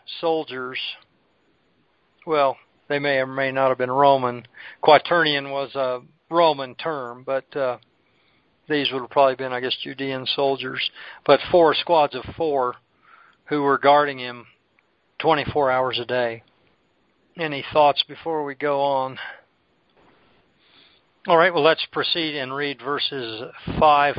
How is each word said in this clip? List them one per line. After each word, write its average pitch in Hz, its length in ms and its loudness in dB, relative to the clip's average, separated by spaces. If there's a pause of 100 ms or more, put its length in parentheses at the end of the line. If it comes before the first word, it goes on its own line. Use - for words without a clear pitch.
(200)
soldiers. 131 580 -6 (1500)
Well, 143 300 2 (300)
they 143 120 -2
may 143 180 0
or 131 80 0
may 135 260 -4
not 135 180 2
have 127 100 0
been 127 120 -2
Roman. 131 540 2 (380)
Quaternion 147 680 4
was 139 240 -6
a 127 280 -4 (280)
Roman 147 460 2
term, 127 500 -8
but, 135 320 -6
uh, 127 200 -2 (920)
these 143 220 0
would 131 100 -6
have 117 100 -14
probably 135 240 4
been, 131 180 -8
I 123 60 -6
guess, 123 240 -4
Judean 135 420 -8 (100)
soldiers. 135 540 -4 (340)
But 139 160 6 (120)
four 165 240 6
squads 151 400 0
of 123 80 -10 (120)
four 139 400 -2 (680)
who 147 160 -2
were 139 160 2
guarding 143 400 4
him 123 300 -12 (720)
twenty-four 147 500 2
hours 127 300 0
a 120 60 -8
day. 120 360 -4 (960)
Any 151 340 -6
thoughts 147 360 4
before 156 360 -8
we 139 120 -8
go 143 260 -2
on? 131 380 -2 (2000)
All 170 100 6
right, 175 160 6
well, 156 100 2
let's 160 280 4
proceed 156 440 -4
and 135 200 -6
read 139 260 -6
verses 127 600 -6 (360)
five 143 400 4